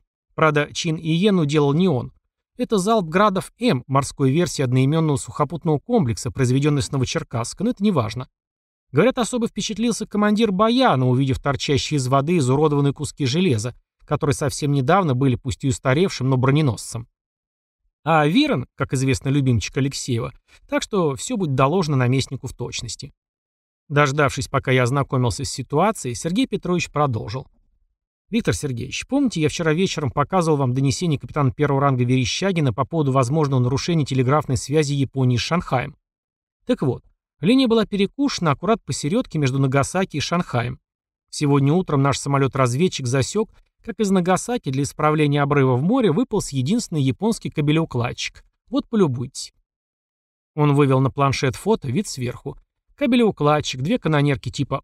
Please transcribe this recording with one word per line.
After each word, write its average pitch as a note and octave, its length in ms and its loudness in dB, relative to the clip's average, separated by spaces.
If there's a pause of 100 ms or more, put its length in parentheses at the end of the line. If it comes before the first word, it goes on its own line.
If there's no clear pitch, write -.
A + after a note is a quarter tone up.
(340)
Правда, D3 380 2
Чин D#3+ 240 -4
Иен E3+ 420 2
уделал D3 340 2
не F3+ 160 2
он. B2+ 240 -4 (460)
Это A#3 200 -2
залп G#3 280 0
градов F#3+ 520 0
М, F3+ 280 0
морской C3+ 440 0
версии D#3 320 0
одноимённого C3+ 540 2
сухопутного D3 640 -2
комплекса, C3+ 520 -2
произведённой C3+ 520 0
с - 80 -6
Новочеркасска, C3+ 720 -4
но A#3+ 60 0
это G3+ 140 -4
неважно. C3 440 0 (640)
Говорят, G3+ 260 2
особо A#3+ 280 -2
впечатлился A3 600 -4
командир G#3 460 2
Баяна, G#3+ 560 2
увидев C3 300 2
торчащие C#3+ 600 -2
из B2+ 80 -2
воды C#3 320 2
изуродованные C#3+ 560 2
куски D3 320 -6
железа, B2 480 0 (320)
которые D3 280 0
совсем C#3+ 380 -2
недавно C#3+ 420 2
были B2+ 200 2
пусть - 300 -8
и C#3 40 2
устаревшим, C3+ 640 0
но C3+ 60 2
броненосцем. B2+ 720 0 (960)
А D3+ 220 4
Вирон, F#3 480 2
как - 200 -4
известно, C3+ 340 0
любимчик C3 480 0
Алексеева, C3+ 560 -4 (360)
так C#4+ 140 -2
что E3 340 0
всё - 200 -6
будет E3+ 180 -2
доложено D3 420 0
наместнику C3 500 -2
в - 80 -10
точности. - 580 -12 (760)
Дождавшись, C#3+ 600 0
пока - 220 -4
я B2+ 140 4
ознакомился B2+ 600 -2
с - 60 -8
ситуацией, C#3+ 640 -4
Сергей F#3+ 320 -2
Петрович F3+ 440 -4
продолжил. C3 580 -4 (800)
«Виктор F#3 240 0
Сергеевич, B2 520 -8
помните, B3+ 340 0
я D3+ 80 2
вчера D#3+ 240 0
вечером D#3 380 0
показывал D#3+ 460 0
вам C3 180 0
донесение C#3 440 0
капитана C3+ 340 -2
первого C#3+ 280 0
ранга C3 240 2
Верещагина C3 680 0
по C3+ 120 -2
поводу D3 280 -2
возможного C3+ 480 2
нарушения C3+ 440 0
телеграфной C3 520 0
связи C#3+ 380 -2
Японии C3 420 0
с A2+ 40 0
Шанхаем? D3+ 560 -4 (680)
Так - 180 -2
вот, C3+ 220 -4 (360)
линия B3+ 280 4
была A3 180 2
перекушена G3 640 -2
аккурат F3+ 340 0
посередке F3 540 -4
между C3+ 220 0
Нагасаки C#3 560 0
и C#3 40 -4
Шанхаем. B2+ 600 -4 (500)
Сегодня C#3+ 420 2
утром D#3+ 300 2
наш C#3 160 2
самолёт-разведчик C3+ 880 0
засёк, C#3 440 -2 (340)
как A3+ 160 -8
из G3+ 100 0
Нагасаки F#3 600 0
для C3+ 120 -2
исправления D3 580 0
обрыва C#3 360 2
в B2+ 80 0
море A3 260 2
выполз G3+ 380 -2
единственный D3+ 540 -2
японский D3+ 480 -2
кабелеукладчик. D3 960 -2 (220)
Вот C#4 220 -4
полюбуйтесь». C3+ 640 -2 (1000)
Он D3 180 4
вывел C3+ 240 4
на C3 140 2
планшет C#3 420 0
фото, - 320 -2
вид F3 220 -4
сверху. B2 500 -10 (380)
Кабелеукладчик, D3+ 880 2
две G#3+ 180 -2
канонерки C#3+ 500 0
типа C#3 340 -6